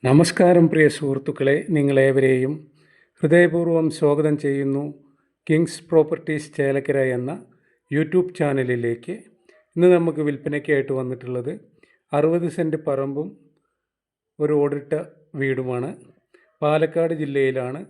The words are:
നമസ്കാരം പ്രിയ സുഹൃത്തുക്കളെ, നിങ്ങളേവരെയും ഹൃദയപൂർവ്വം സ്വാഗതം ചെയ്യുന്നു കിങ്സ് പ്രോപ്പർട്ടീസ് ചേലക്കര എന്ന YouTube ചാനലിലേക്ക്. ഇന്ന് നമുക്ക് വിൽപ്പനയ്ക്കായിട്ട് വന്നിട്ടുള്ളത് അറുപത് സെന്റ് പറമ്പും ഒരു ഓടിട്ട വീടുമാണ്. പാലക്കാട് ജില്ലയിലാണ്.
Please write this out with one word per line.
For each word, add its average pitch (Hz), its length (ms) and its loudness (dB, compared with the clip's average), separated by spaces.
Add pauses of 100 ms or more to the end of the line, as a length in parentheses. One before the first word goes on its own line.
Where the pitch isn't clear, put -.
നമസ്കാരം 170 640 6
പ്രിയ 156 160 4 (100)
സുഹൃത്തുക്കളെ, 139 580 -2 (220)
നിങ്ങളേവരെയും 135 760 2 (680)
ഹൃദയപൂർവ്വം 165 640 2 (100)
സ്വാഗതം 151 460 2
ചെയ്യുന്നു 139 400 -2 (680)
കിങ്സ് 165 420 0
പ്രോപ്പർട്ടീസ് 156 680 0
ചേലക്കര 139 420 0 (160)
എന്ന 123 180 -6 (640)
YouTube 175 340 0 (100)
ചാനലിലേക്ക്. 123 760 -2 (600)
ഇന്ന് 175 200 4
നമുക്ക് 165 340 0
വിൽപ്പനയ്ക്കായിട്ട് 143 680 -4
വന്നിട്ടുള്ളത് 127 520 -8 (680)
അറുപത് 165 380 0
സെന്റ് 156 300 -2
പറമ്പും 139 420 -4 (1160)
ഒരു 151 180 0
ഓടിട്ട 143 320 -2 (460)
വീടുമാണ്. 131 500 -4 (720)
പാലക്കാട് 160 640 0
ജില്ലയിലാണ്. 135 640 -2